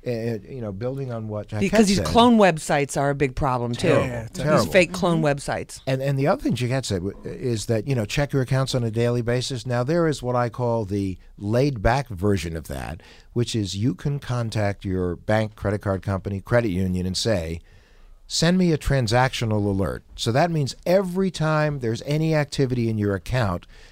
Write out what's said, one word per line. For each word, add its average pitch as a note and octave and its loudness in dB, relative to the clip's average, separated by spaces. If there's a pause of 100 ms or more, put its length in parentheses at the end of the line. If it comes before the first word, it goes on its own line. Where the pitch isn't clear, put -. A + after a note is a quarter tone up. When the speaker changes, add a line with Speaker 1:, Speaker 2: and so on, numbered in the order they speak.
Speaker 1:
uh, B2 -4
you A#2 -6
know, G#2 -6
building B2+ -6
on A2+ -8
what G#2 -6
Jaquette G#2+ -6
Speaker 2:
Because G3+ 4
these G3 4
Speaker 1:
said F3+ -2
Speaker 2:
clone A#3 6
websites D#3+ 2
are C#3 2
a C#3+ 2
big C#3 0
problem, B2 0
too. A#2+ -2
Speaker 3:
Yeah, A#2+ 2
Speaker 1:
Terrible. - 2
Speaker 2:
These - -6
fake F3+ 4
clone F3 0
Speaker 4:
Mm-hmm. D#3 2
Speaker 2:
websites. C#3 -4
Speaker 1:
And, C3+ -2
and C#3 0
the C#3 2
other A3+ 2
thing A3+ 0
Jaquette B2+ -2
said F#2 -2
w-, G2 -6
is A#2 -4
that, D3 0
you C3+ 2
know, A#2 0
check C#3+ -2
your C#3 2
accounts C3 0
on B2+ 0
a A2+ -2
daily A#2+ 0
basis. A#2+ -4
Now, B2 0
there E3 2
is C#3+ -2
what B2 -4
I A#2+ 2
call A#2 -2
the G2 -2 (200)
laid-back A#2 2
version F2+ 0
of D2 -8
that, C2+ -8 (320)
which A#2+ -2
is G2 -2
you A#2+ 0
can C#3+ -4
contact A2 -4
your F2+ -2
bank, G#2+ 0
credit G2+ -2
card F#2+ -2
company, G2 -4
credit A#2 2
union, F#2 0
and F#2 -4
say, E2+ -2 (680)
"Send F3 2
me F3 4
a D3 2
transactional A#2+ 2
alert." F#2+ -2 (140)
So - -2
that D#3+ 2
means D3+ -2 (100)
every F#3 2
time D3+ 0
there's A#2 -2
any D#3 0
activity B2+ 0
in A2 0
your G2+ 2
account, F#2+ -2 (260)